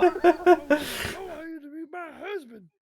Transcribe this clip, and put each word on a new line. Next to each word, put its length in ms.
How 1300
are 200
you 140
to 80
be 220
my 200
husband? 560